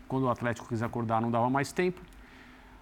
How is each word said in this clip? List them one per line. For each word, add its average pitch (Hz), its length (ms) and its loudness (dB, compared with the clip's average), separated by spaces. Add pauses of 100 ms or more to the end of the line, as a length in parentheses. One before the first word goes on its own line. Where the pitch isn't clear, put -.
quando 131 160 0
o 127 60 2
Atlético 120 400 -2
quis 113 120 -2
acordar, 113 400 0
não 117 80 2
dava 117 200 4
mais 139 240 0
tempo. 180 280 0 (800)